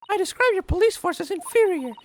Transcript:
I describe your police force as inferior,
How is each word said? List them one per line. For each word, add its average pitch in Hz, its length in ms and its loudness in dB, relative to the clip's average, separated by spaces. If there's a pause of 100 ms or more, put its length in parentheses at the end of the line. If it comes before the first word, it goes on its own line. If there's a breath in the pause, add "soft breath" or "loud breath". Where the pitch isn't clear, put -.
I 415 100 -2
describe 453 360 0
your 370 100 -2
police 415 320 2
force - 240 -6
as 320 120 -8
inferior, 349 600 0 (120)